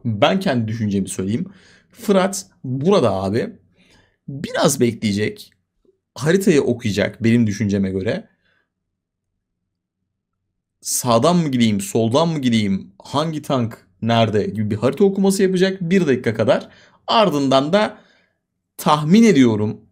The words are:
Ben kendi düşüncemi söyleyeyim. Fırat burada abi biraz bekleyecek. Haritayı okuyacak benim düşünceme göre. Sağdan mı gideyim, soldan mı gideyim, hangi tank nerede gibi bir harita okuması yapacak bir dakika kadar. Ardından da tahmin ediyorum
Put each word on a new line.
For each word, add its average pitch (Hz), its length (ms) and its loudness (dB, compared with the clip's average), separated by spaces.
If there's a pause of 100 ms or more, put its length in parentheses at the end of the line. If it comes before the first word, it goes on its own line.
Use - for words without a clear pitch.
Ben 127 340 0
kendi 131 280 -2
düşüncemi 104 420 -2
söyleyeyim. 110 420 -6 (400)
Fırat 196 540 -2 (180)
burada 139 480 0
abi 98 420 -4 (760)
biraz 160 520 -2
bekleyecek. 110 720 -4 (640)
Haritayı 170 460 2
okuyacak 113 600 -2
benim 113 240 2
düşünceme 98 420 -2
göre. 98 400 -6 (2500)
Sağdan 127 540 0
mı 165 140 0
gideyim, 113 320 0
soldan 117 460 0
mı 160 120 -4
gideyim, 110 540 -2 (100)
hangi 151 380 -6
tank 120 440 -4 (160)
nerede 113 420 2
gibi 101 280 -4
bir 107 40 -2
harita 135 280 0
okuması 196 400 2
yapacak 190 380 0
bir 175 260 2
dakika 120 260 0
kadar. 117 360 0 (380)
Ardından 147 680 2
da 214 240 0 (800)
tahmin 156 460 4
ediyorum 117 580 2 (100)